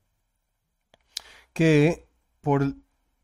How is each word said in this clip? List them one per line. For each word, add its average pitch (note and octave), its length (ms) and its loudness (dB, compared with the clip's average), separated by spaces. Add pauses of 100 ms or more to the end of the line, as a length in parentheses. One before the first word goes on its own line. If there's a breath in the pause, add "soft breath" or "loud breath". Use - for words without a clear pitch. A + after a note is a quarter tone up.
(1500 loud breath)
que D#3+ 560 0 (320)
por, C#3 340 -4 (500)